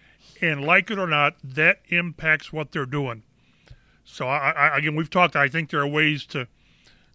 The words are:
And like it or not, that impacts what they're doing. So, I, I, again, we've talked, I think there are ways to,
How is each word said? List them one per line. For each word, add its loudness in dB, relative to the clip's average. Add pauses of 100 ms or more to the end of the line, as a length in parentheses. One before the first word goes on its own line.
(400)
And 0
like 4
it -4
or -4
not, 2
that 2
impacts -2
what -8
they're -2
doing. -6 (800)
So, -6
I, 0
I, 2
again, -2
we've -4
talked, 2
I 2
think -6
there -2
are 0
ways 0
to, -8 (680)